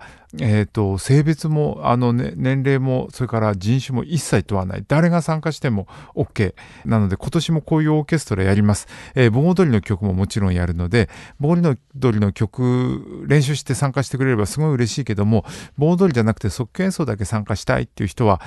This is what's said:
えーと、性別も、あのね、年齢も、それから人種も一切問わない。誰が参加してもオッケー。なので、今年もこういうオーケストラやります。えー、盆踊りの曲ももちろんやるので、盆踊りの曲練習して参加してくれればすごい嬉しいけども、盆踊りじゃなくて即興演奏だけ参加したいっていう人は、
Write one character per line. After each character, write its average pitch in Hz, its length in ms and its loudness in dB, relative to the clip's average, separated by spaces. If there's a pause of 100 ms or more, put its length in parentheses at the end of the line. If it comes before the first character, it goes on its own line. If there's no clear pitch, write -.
(400)
え 107 220 2
ー 104 40 0
と、 98 320 -2
性 139 260 4
別 156 260 0
も、 151 340 -2
あ 123 140 2
の 120 160 2
ね、 123 240 -2
年 131 260 0
齢 135 160 2
も、 131 320 -2
そ - 140 -6
れ - 20 -4
か 117 140 -2
ら 107 120 2
人 107 320 0
種 135 80 -8
も 123 120 -2
一 147 180 -2
切 104 200 0
問 98 160 -4
わ 92 60 -4
な 92 120 -6
い。 101 100 -10
誰 160 220 2
が 170 120 0
参 160 200 -4
加 160 100 -4
し - 80 -8
て 147 100 -2
も 101 200 -2 (260)
オ - 80 0
ッ - 80 -10
ケ - 240 -2 (300)
ー。 - 40 -4
な 113 100 2
の 101 100 2
で、 95 80 -2
今 - 140 -8
年 160 200 0
も 160 100 0
こ - 160 0
う 156 60 2
い 151 40 0
う 151 40 2
オ 151 120 2
ー - 20 -20
ケ 170 120 0
ス 147 60 -4
ト - 140 -4
ラ 95 80 0
や 95 100 4
り 104 60 4
ま 104 140 4
す。 - 120 -8 (260)
え 127 140 6
ー、 110 40 4
盆 139 180 2
踊 180 200 4
り 123 40 2
の 104 80 4
曲 98 240 -4
も 95 80 0
も 95 140 0
ち - 120 -4
ろ 101 80 2
ん 92 60 2
や 87 120 0
る 85 80 -2
の 87 140 -4
で、 107 220 2 (320)
盆 170 200 2
踊 151 160 2 (400)
り 104 40 2
の 101 100 2
曲 127 960 -2
練 143 160 4
習 143 120 -2
し - 80 -8
て - 100 -2
参 135 180 -2
加 135 120 -2
し - 60 -14
て - 80 -6
く 127 60 0
れ 131 80 2
れ 120 60 0
ば 104 80 2
す - 120 -6
ご 156 100 0
い - 20 2
嬉 123 240 0
し - 60 -10
い 139 40 -4
け 107 120 -4
ど 101 100 0
も、 110 180 4 (340)
盆 151 140 2
踊 180 160 2
り 160 60 2
じ 123 80 0
ゃ - 20 4
な 110 100 2
く - 60 -20
て 107 100 -4
即 110 220 -6
興 - 140 -4
演 190 80 0
奏 175 100 -4
だ 117 140 -4
け 107 80 -4
参 107 180 -4
加 101 140 -4
し - 80 -10
た 131 120 0
い 127 60 -2
っ - 40 -12
て - 140 -10
い 107 40 -2
う - 20 0
人 - 180 -2
は、 98 220 4